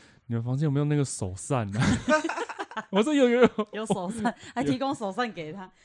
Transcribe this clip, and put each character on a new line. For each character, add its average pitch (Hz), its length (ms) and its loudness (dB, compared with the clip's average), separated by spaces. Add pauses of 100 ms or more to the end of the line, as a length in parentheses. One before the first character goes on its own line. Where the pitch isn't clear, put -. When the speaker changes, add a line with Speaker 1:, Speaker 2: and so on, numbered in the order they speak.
(280)
Speaker 1:
：“你 117 80 -2
们 117 80 -2
房 127 120 -2
间 156 100 0
有 147 60 2
没 139 80 2
有 147 60 2
那 147 100 2
个 147 80 4
手 95 320 -6
扇 117 400 -2
啊？” 120 60 2 (1040)
<laughs> - 60 -20
我 196 100 4
说 302 140 2
：“有， 269 120 6
有， 240 140 4
有。” 233 80 8 (240)
Speaker 2:
有 214 140 -6
手 190 240 -2
扇， 226 220 -2 (200)
还 247 100 -2
提 277 140 0
供 269 160 -2
手 202 180 -6
扇 233 200 -4
给 156 200 -10
他。 185 160 -12 (180)